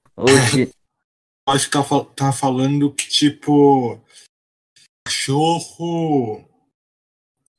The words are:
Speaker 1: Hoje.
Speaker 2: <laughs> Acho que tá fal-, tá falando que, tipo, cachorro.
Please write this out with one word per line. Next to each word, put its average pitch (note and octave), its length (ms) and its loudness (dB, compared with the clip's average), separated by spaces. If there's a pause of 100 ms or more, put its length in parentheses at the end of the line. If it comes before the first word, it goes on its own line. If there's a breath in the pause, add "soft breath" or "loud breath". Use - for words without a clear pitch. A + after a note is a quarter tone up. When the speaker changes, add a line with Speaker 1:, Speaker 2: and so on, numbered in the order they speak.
(160)
Speaker 1:
Hoje. B2+ 560 2
Speaker 2:
<laughs> - 60 -20 (720)
Acho C3+ 180 0
que - 60 -18
tá D3 100 0
fal-, C3+ 220 -2
tá C#3 260 -4
falando C#3 600 -2
que, - 160 -10
tipo, C#3+ 920 2 (1080 soft breath)
cachorro. D#3+ 1400 -2 (1160)